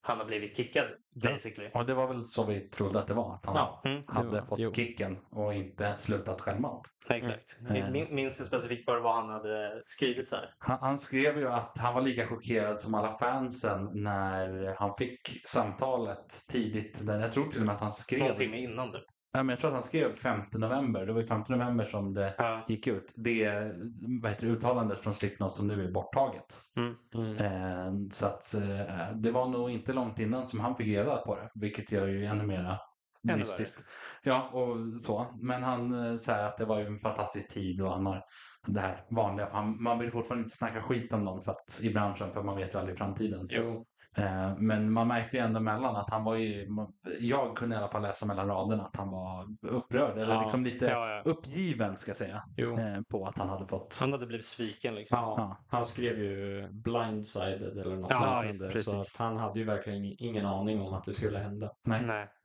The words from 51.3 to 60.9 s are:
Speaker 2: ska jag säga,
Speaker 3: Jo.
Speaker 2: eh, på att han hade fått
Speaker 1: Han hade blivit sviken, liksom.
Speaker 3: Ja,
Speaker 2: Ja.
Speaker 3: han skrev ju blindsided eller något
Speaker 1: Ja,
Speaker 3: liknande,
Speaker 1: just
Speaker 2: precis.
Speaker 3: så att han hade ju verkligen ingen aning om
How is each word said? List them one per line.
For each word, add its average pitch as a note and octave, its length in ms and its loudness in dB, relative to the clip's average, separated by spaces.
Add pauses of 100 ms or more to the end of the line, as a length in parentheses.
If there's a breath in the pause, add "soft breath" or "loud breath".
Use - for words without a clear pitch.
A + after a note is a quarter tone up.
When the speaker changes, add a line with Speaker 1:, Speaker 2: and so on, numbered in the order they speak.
Speaker 2:
ska - 140 -8
jag G2 60 -4
säga, G2+ 260 -6 (140)
Speaker 3:
Jo. A#2+ 220 0
Speaker 2:
eh, G#2 220 -2 (100)
på F#2+ 160 -2
att - 120 -6
han F#2+ 100 -2
hade F#2+ 180 -4
fått - 340 -4
Speaker 1:
Han C3+ 120 4
hade B2 140 -2
blivit A2+ 200 -6
sviken, A2+ 480 -4
liksom. G#2+ 240 0
Speaker 3:
Ja, A2 200 0
Speaker 2:
Ja. G2 300 -4
Speaker 3:
han A#2 160 0
skrev A#2 340 -2
ju G2 540 -4
blindsided G#2+ 1040 -2
eller F#3+ 180 -2
något F#3 140 -4
Speaker 1:
Ja, C3 100 6
Speaker 3:
liknande, B2 260 4
Speaker 1:
just F#2+ 260 -4
Speaker 2:
precis. G#2 180 0
Speaker 3:
så G2+ 80 2 (260)
att A2+ 40 2
han A2+ 100 0
hade G#2+ 200 -2
ju A2 60 0
verkligen G2+ 400 -2 (140)
ingen A2 280 -2
aning G2+ 340 2
om F#2+ 140 -2